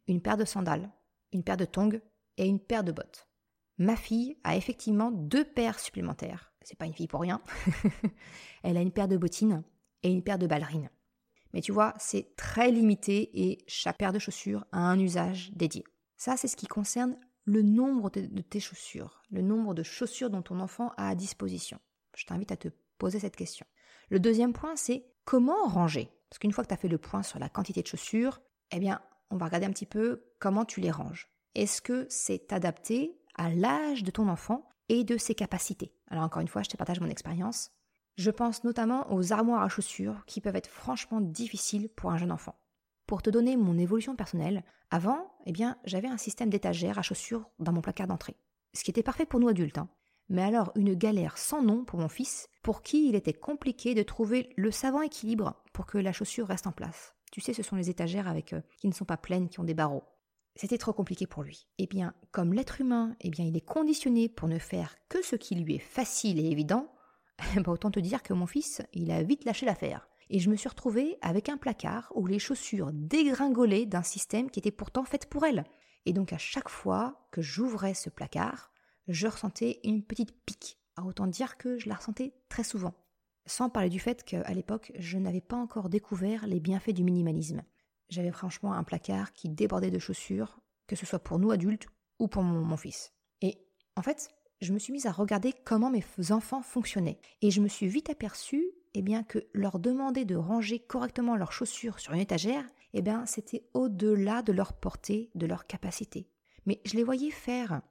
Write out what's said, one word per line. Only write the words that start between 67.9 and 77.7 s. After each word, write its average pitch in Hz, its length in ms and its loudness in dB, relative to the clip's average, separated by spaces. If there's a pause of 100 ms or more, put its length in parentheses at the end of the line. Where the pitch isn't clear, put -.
te 208 80 0
dire 190 240 -2
que - 100 -4
mon 180 140 0
fils, - 340 -4 (120)
il 170 180 -2
a 165 120 2
vite 247 220 0
lâché 233 200 -2
l'affaire. - 420 -2 (220)
Et 196 100 2
je 180 100 4
me 214 60 6
suis 240 140 -2
retrouvée 262 520 0
avec 185 280 0
un 294 80 -2
placard - 580 -4
où 185 120 0
les 196 120 2
chaussures 190 540 -2
dégringolaient 247 920 4
d'un 180 180 -2
système 226 460 -2
qui - 100 -8
était 208 120 0
pourtant - 320 -4
fait - 220 -4
pour 294 200 0
elle. 214 200 2 (400)
Et 180 80 2
donc 185 200 0
à 165 40 -4
chaque - 320 -6
fois 202 640 -2
que 170 100 -2
j'ouvrais 196 520 -2